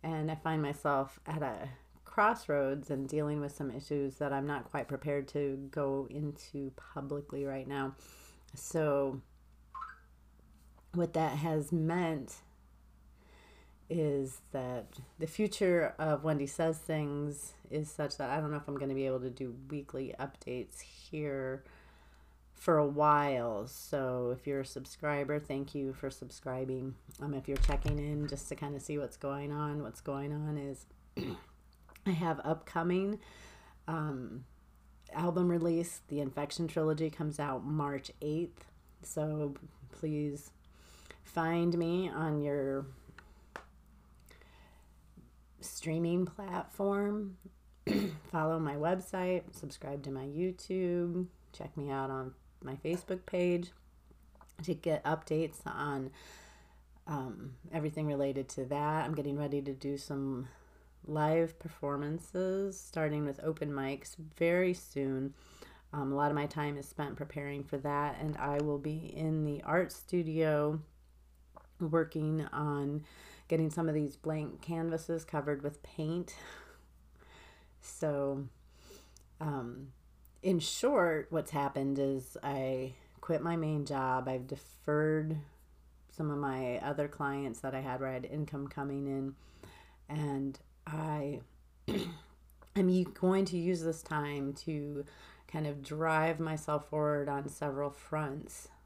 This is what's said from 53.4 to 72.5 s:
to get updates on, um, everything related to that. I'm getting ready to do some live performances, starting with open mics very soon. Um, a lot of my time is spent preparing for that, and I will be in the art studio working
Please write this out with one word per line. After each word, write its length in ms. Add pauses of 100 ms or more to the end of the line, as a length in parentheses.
to 100
get 300
updates 640
on, 460 (960)
um, 460 (200)
everything 340
related 400
to 180
that. 400
I'm 100
getting 220
ready 240
to 120
do 240
some 500 (580)
live 540
performances, 1200
starting 460
with 180
open 280
mics 440 (220)
very 360
soon. 600 (580)
Um, 220
a 20
lot 160
of 40
my 100
time 320
is 100
spent 300
preparing 460
for 160
that, 420
and 160
I 220
will 200
be 340
in 300
the 200
art 280
studio 880 (1000)
working 720